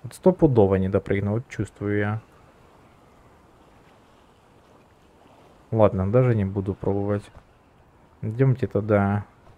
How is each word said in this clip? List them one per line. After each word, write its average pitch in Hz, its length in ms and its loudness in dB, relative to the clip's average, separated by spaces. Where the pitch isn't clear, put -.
Вот 120 100 -16
стопудово 120 600 2
не 95 140 0
допрыгну, 101 440 -2
вот 120 140 -6
чувствую 104 520 -6
я. 107 220 -4
Ладно, 101 400 2
даже 123 240 2
не 104 80 0
буду 95 300 -6
пробовать. 101 500 -4
Идемте 113 460 0
тогда 101 580 0